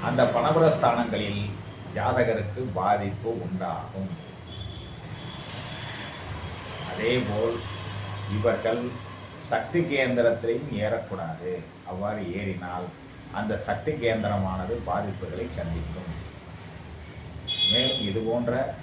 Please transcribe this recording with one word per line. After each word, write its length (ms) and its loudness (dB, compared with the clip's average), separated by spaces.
அந்த 140 6
பணபரஸ்தானங்களில் 1080 6
ஜாதகருக்கு 640 2
பாதிப்பு 520 2
உண்டாகும். 680 -4
அதேபோல் 680 2
இவர்கள் 460 4
சக்தி 300 2
கேந்திரத்திலையும் 840 4
ஏறக்கூடாது. 680 -2
அவ்வாறு 320 -2
ஏறினால் 460 -4
அந்த 180 0
சக்தி 240 0
கேந்திரமானது 720 2
பாதிப்புகளை 580 -2
சந்திக்கும். 540 -4
மேலும் 380 4
இது 200 2
போன்ற 320 4